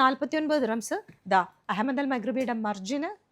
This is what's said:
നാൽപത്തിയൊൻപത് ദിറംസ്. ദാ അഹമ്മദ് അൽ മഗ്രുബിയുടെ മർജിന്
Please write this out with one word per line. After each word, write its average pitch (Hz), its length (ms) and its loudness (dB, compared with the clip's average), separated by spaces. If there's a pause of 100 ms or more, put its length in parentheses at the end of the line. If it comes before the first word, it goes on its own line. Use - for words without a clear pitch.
നാൽപത്തിയൊൻപത് 302 640 2
ദിറംസ്. 226 320 -2 (360)
ദാ 190 80 8 (320)
അഹമ്മദ് 247 300 0
അൽ 277 120 -2
മഗ്രുബിയുടെ 240 400 -2 (100)
മർജിന് 214 460 -4 (220)